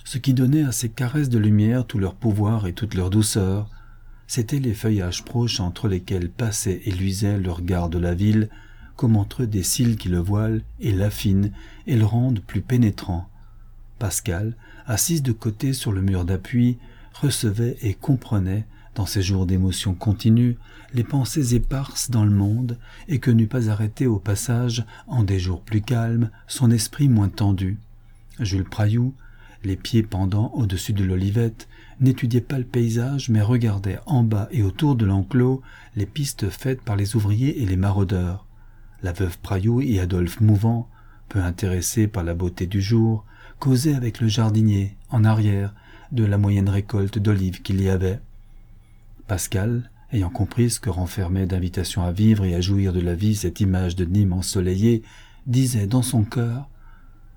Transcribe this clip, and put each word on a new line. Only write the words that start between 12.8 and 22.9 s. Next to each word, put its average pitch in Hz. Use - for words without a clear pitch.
Pascal, 104
assise 143
de 127
côté 117
sur 123
le 95
mur 95
d'appui, 120
recevait 117
et 101
comprenait, 104
dans 98
ces 98
jours 95
d'émotion 92
continue, 113
les 123
pensées 123
éparses 131
dans 113
le 104
monde, 107